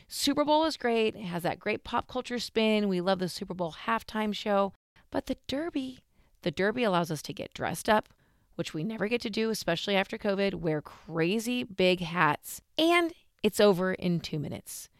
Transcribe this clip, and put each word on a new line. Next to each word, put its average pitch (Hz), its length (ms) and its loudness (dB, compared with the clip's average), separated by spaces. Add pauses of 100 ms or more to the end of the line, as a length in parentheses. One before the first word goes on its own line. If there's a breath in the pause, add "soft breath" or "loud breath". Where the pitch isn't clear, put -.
Super 285 380 0
Bowl 302 220 4
is 302 100 -2
great. 233 380 0
It - 80 -12
has 175 200 -6
that 180 160 -2
great - 240 -4
pop - 260 -4
culture 247 300 -6
spin. 214 520 2
We 180 100 0
love 185 200 2
the 180 100 -2
Super 190 240 -8
Bowl 170 200 -4 (120)
halftime 214 480 -2
show. 196 400 0 (360 soft breath)
But - 140 -2
the - 220 -6
Derby, 269 540 -4 (420)
the 175 80 0
Derby 220 340 0
allows 170 260 2
us 151 120 -4
to - 100 -10
get - 220 -10
dressed - 340 -4
up, 214 220 4 (460)
which - 180 -6
we 156 100 -2
never 220 240 -2
get 240 140 0
to 233 80 -4
do, 220 180 0
especially 202 480 0
after 196 220 0
covid, 196 380 0
wear 165 260 0
crazy 214 840 -2
big 185 360 2
hats, 165 600 0 (160)
and 339 380 4 (280)
it's - 180 0
over 185 340 6
in 175 260 0
two - 180 -6
minutes. - 600 -10